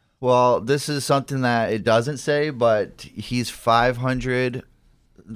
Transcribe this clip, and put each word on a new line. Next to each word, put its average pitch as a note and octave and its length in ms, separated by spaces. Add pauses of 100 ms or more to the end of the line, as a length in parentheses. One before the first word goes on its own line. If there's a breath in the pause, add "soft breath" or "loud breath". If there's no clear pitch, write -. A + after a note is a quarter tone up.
(200)
Well, B2 420
this C3+ 260
is C#3+ 180
something C#3 360
that A#2 320
it G#2+ 100
doesn't A#2+ 340
say, D3 320
but A#2 520
he's A#2+ 480
five A#2+ 480
hundred B2+ 680 (720)